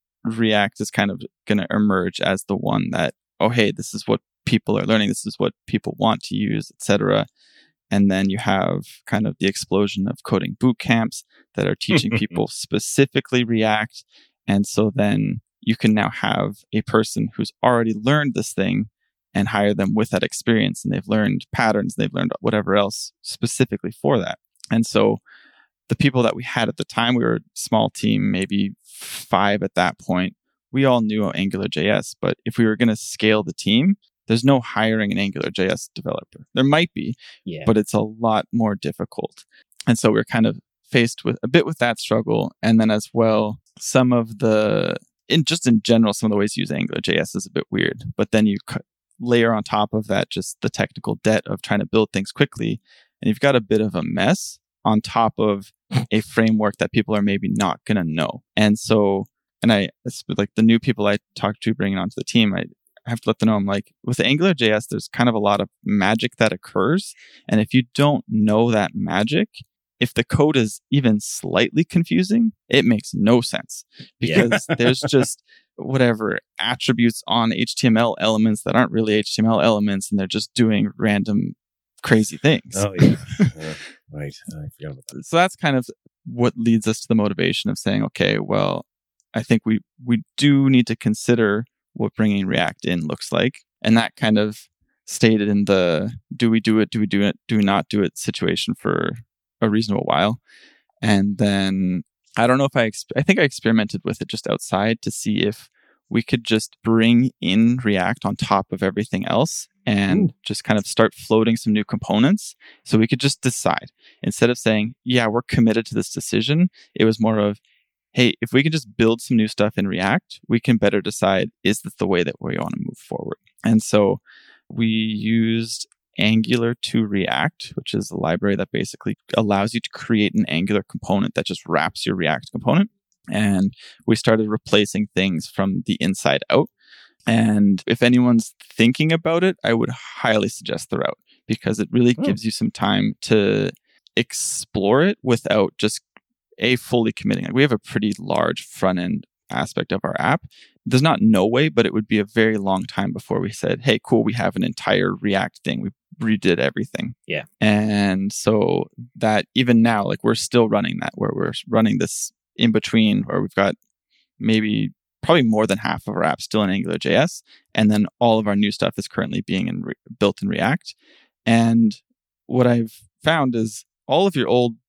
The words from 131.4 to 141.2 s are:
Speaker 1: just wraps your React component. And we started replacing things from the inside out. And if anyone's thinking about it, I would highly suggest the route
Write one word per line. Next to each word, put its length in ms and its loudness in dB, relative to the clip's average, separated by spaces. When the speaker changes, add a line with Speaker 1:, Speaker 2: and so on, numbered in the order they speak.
Speaker 1:
just 200 -8
wraps 400 -2
your 100 0
React 340 -2
component. 400 0
And 440 0
we 100 4
started 320 2
replacing 680 0
things 320 0
from 400 -2
the 140 -2
inside 500 0
out. 200 2
And 600 2
if 160 0
anyone's 560 4
thinking 540 2
about 320 0
it, 180 0
I 120 2
would 160 0
highly 580 -2
suggest 400 -8
the 80 -6
route 220 -4